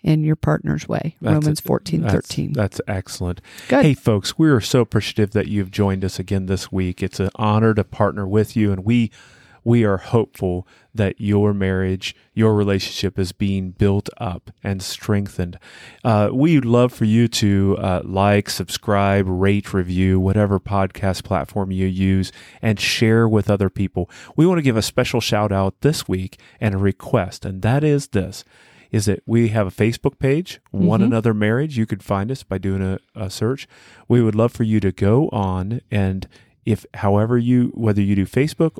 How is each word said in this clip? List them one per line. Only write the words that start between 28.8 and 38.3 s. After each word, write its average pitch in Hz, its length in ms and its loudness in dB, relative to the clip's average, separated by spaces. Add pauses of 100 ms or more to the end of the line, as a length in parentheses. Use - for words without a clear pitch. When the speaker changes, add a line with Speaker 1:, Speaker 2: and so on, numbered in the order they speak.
Speaker 2:
is 110 160 0
that 98 200 -2
we 117 220 2
have 107 180 0
a 92 40 -6
Facebook - 480 -2
page, 143 420 -2 (100)
One 170 300 2
Speaker 1:
Mm-hmm. 254 120 4
Speaker 2:
Another 113 220 2
Marriage. 120 420 0
You 110 100 0
could 98 180 -8
find 101 260 -4
us 131 140 -8
by 95 120 -8
doing 95 260 -4
a, 95 160 -4 (160)
a 95 140 -8
search. 113 400 -6 (400)
We 123 140 4
would 107 140 0
love 117 160 2
for - 100 -6
you 110 180 2
to 98 120 0
go 113 380 2
on 98 500 -4 (100)
and 95 360 -2 (380)
if, 110 200 -2 (100)
however 107 440 2
you, 123 380 2
whether 107 260 0
you 101 140 2
do 95 100 2
Facebook 156 540 0